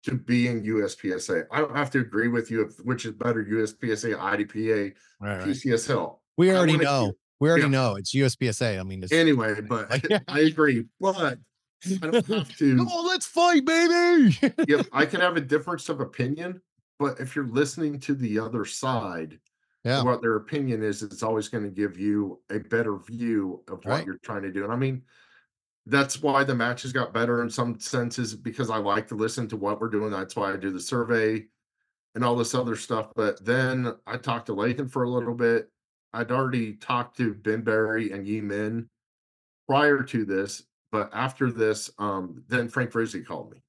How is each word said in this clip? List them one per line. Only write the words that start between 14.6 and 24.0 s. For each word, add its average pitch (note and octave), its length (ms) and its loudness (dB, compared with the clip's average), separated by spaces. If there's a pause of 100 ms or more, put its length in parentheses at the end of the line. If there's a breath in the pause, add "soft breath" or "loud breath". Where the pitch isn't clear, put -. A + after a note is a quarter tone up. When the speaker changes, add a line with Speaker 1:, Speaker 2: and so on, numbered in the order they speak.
Speaker 1:
Yep, D3 240 4
I C#3+ 140 4
can F3 160 -4
have F3+ 140 4
a D#3+ 60 2
difference D3+ 480 -2
of C#3+ 100 -4
opinion, D3+ 600 -4 (380)
but C3+ 200 -2
if C3 160 -8
you're C#3 120 -2
listening C#3+ 540 -2
to C#3+ 120 -2
the A#2 260 0
other A2+ 260 -4
side, F#2 760 -6 (440)
Speaker 2:
Yeah. B2+ 200 0
Speaker 1:
what A#2+ 180 0
their A2+ 140 2
opinion A#2+ 480 -2
is, G#2 180 -2
it's G#2 220 -10
always A2 260 -2
gonna G#2 200 -6
give F#2+ 300 -4
you G#2 400 -2 (120)
a G#2 80 -2
better A2 380 -2
view A2 680 -4
of F#2 160 -14
what G#2 40 -8
Speaker 2:
Right. D3 180 0